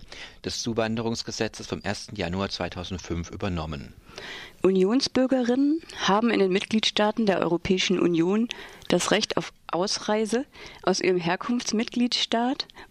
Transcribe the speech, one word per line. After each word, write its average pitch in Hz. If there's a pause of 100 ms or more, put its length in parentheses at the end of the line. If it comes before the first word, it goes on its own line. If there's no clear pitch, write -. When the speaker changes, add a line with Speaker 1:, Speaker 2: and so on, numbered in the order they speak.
(440)
Speaker 1:
des -
Zuwanderungsgesetzes 113
vom 82
ersten -
Januar 95
zweitausendfünf 87
übernommen. 82 (680)
Speaker 2:
Unionsbürgerinnen 254 (220)
haben 220
in 202
den 190
Mitgliedstaaten 214
der 190
Europäischen 175
Union 180 (420)
das 180
Recht -
auf - (120)
Ausreise 214 (380)
aus 185
ihrem 185
Herkunftsmitgliedstaat 240 (220)